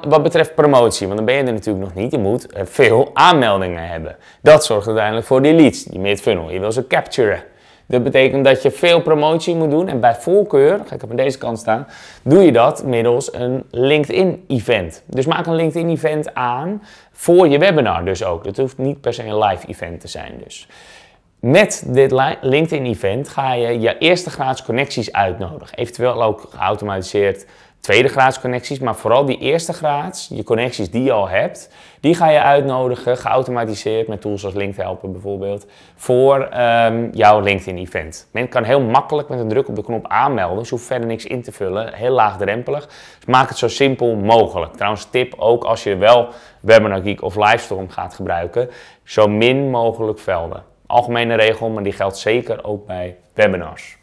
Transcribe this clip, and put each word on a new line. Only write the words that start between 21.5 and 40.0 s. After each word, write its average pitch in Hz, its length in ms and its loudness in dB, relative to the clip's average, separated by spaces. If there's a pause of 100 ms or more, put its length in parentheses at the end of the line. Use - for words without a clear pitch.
dit 131 240 4
li-, 131 300 0
LinkedIn-event 131 880 -2
ga 131 240 -4
je 120 260 -2
je 113 180 0
eerste 175 320 0
graads 131 340 -6
connecties 123 480 -4
uitnodigen. 95 680 -4
Eventueel 120 460 -2
ook - 260 -2
geautomatiseerd 98 960 -4 (360)
tweede 123 260 2
graads 131 320 2
connecties, 127 400 -6
maar 120 160 -4
vooral 123 300 2
die 127 120 -2
eerste 160 360 -2
graads, 156 600 -6
je 110 100 -8
connecties 113 480 -4
die 120 120 -2
je 139 80 0
al 98 180 0
hebt, 113 400 -4 (300)
die 160 160 2
ga 170 140 2
je 151 120 4
uitnodigen, 127 760 0
geautomatiseerd 113 880 -4
met 104 140 -10
tools 101 240 -6
als 95 80 -6
LinkedHelper 98 580 -8
bijvoorbeeld, 98 540 -10 (300)
voor, 131 480 2
ehm, 117 680 0
jouw 107 280 6
LinkedIn-event. 92 920 -4
Men 123 180 -4
kan 120 140 -2
heel 131 180 2
makkelijk 143 480 -2
met 131 100 -6
een 110 80 -4
druk 117 200 0
op 107 80 -8
de 104 80 -6
knop 113 240 -8